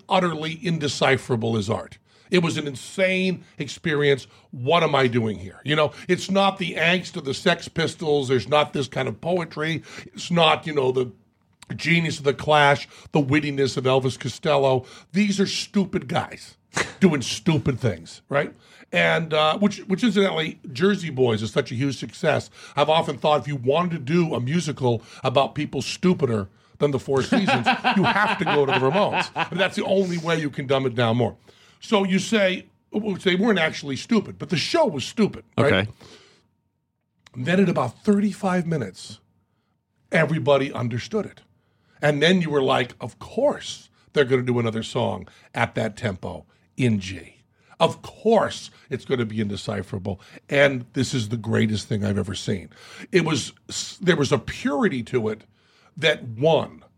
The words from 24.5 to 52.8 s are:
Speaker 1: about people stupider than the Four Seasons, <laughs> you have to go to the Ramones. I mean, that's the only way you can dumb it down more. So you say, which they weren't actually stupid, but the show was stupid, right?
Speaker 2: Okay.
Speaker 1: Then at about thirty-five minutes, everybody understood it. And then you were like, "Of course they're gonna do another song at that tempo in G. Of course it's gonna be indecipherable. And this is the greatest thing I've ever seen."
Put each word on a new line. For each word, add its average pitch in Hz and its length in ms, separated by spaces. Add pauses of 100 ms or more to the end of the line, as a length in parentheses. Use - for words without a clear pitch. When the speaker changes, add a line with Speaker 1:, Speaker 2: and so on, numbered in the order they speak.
Speaker 1:
about 131 340
people 143 260
stupider 123 680 (320)
than 147 120
the 131 80
Four 135 240
Seasons, 208 420
<laughs> 247 320
you 185 60
have 214 360
to 180 60
go 147 200
to 135 60
the - 80
Ramones. 165 560
I 165 140
mean, 165 80
that's 185 180
the 208 100
only 190 320
way 165 220
you 151 100
can 139 160
dumb 135 200
it 120 100
down 117 220
more. 117 180 (480)
So 202 200
you 190 160
say, 190 480 (240)
which 208 320
they 180 120
weren't 202 240
actually 143 360
stupid, 196 420
but 147 120
the 175 80
show 320 280
was 147 180
stupid, - 400 (140)
right? 113 160
Speaker 2:
Okay. 98 180 (1400)
Speaker 1:
Then 160 240
at 185 100
about 131 340
thirty-five 190 640
minutes, 117 520 (920)
everybody 143 600
understood 123 540
it. - 160 (600)
And 147 200
then 180 200
you 156 100
were 143 100
like, 127 400
"Of 120 180
course - 680 (240)
they're 147 120
gonna 127 180
do 123 160
another 113 240
song 104 440 (280)
at 117 200
that 110 220
tempo 90 480 (320)
in 113 220
G. 92 380 (420)
Of - 240
course - 680 (220)
it's 127 140
gonna 123 200
be 110 160
indecipherable. 101 800 (300)
And 139 440
this 127 220
is 110 140
the 120 80
greatest 110 500
thing 104 180
I've 101 120
ever 95 180
seen." - 340 (420)